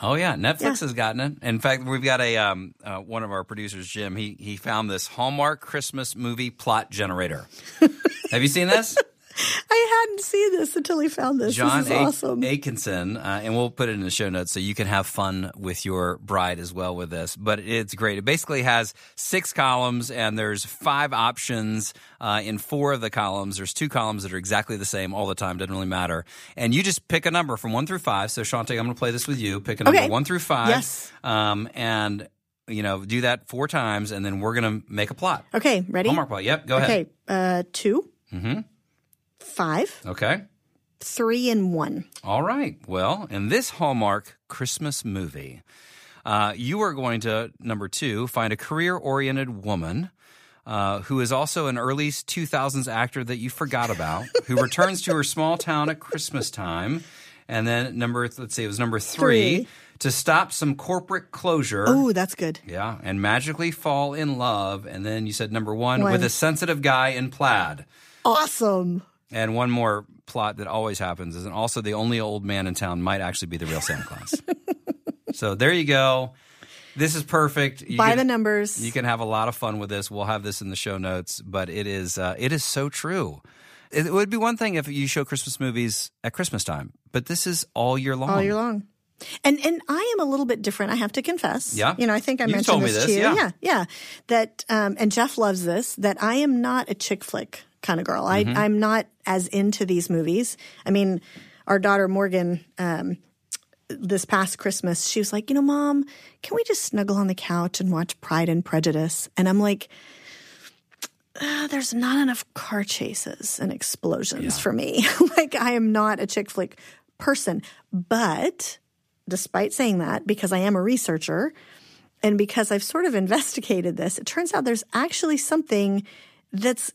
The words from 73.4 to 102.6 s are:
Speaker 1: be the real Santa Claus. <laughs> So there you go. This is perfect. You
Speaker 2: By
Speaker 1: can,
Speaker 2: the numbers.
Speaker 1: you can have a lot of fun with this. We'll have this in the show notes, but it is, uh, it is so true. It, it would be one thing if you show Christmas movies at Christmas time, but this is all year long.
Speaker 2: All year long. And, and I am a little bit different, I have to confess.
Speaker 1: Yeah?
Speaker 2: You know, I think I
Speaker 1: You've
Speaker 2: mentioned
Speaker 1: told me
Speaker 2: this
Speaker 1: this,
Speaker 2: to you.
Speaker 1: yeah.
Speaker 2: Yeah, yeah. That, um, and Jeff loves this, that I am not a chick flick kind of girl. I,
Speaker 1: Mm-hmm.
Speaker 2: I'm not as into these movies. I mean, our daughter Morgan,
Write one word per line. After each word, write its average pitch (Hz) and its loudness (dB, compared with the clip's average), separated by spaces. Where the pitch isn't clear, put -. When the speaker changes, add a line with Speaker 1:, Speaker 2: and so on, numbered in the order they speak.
Speaker 1:
be 82 -6
the 80 -6
real 78 -2
Santa - -4
Claus. - -6
<laughs> 370 -2
So 101 -2
there 127 4
you 170 2
go. 135 4
This 151 0
is 160 -2
perfect. 143 2
You 120 -4
Speaker 2:
By 220 6
Speaker 1:
can, 240 4
Speaker 2:
the 262 4
numbers. 214 0
Speaker 1:
you 117 -4
can 131 0
have 117 0
a 117 -4
lot 110 0
of 113 -4
fun 107 -4
with 101 -6
this. 101 -4
We'll 101 -6
have 104 -2
this 101 -6
in 98 -8
the 92 -6
show 98 -4
notes, 92 -6
but 95 -4
it 101 -6
is, 95 -4
uh, 92 -2
it 131 -2
is 147 -2
so 139 -2
true. 147 -6
It, 151 0
it 156 -2
would 202 2
be 226 -2
one 226 0
thing 214 -2
if 147 -2
you 143 -2
show 143 -2
Christmas - -6
movies 120 -2
at 117 -4
Christmas 170 -4
time, - -6
but 127 -2
this 170 -2
is 170 -2
all 123 2
year 135 -2
long. 131 -2
Speaker 2:
All 196 2
year 202 0
long. 220 -2
And, 285 6
and 330 0
I 403 0
am 339 2
a 277 2
little 269 2
bit 233 0
different, 208 -2
I - 2
have 214 0
to 269 -2
confess. 202 -2
Speaker 1:
Yeah? 127 2
Speaker 2:
You 240 2
know, 214 4
I 208 0
think 262 0
I 247 0
Speaker 1:
You've 220 4
Speaker 2:
mentioned 202 2
Speaker 1:
told - 6
me - 2
Speaker 2:
this - 2
Speaker 1:
this, - 4
Speaker 2:
to - 6
you. 202 4
Speaker 1:
yeah. 214 4
Speaker 2:
Yeah, 240 4
yeah. 269 2
That, 220 2
um, 208 2
and 214 4
Jeff 240 2
loves 196 2
this, 175 0
that 202 0
I 226 2
am 269 4
not 247 0
a - -4
chick - -4
flick - -8
kind 170 0
of - -4
girl. - 0
I, 202 4
Speaker 1:
Mm-hmm. 233 0
Speaker 2:
I'm 208 4
not 214 2
as 185 0
into 202 2
these 175 0
movies. 175 0
I - 0
mean, 196 2
our 196 6
daughter 196 4
Morgan, 185 2